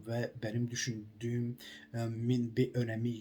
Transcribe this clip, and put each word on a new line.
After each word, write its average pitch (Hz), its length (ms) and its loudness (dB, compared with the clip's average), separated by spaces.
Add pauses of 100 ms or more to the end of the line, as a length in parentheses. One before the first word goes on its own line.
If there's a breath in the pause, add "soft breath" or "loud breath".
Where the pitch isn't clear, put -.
ve 117 260 -2 (100)
benim 117 280 0
düşündüğümün 117 1900 -2
bir 127 180 6
önemi 117 460 2